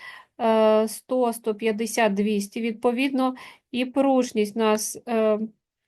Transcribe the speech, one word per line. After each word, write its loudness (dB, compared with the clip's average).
е, 4
сто, -2
сто -4
п'ятдесят, 0
двісті. -2
Відповідно, 0
і -2
пружність 0
нас, 0
е, 2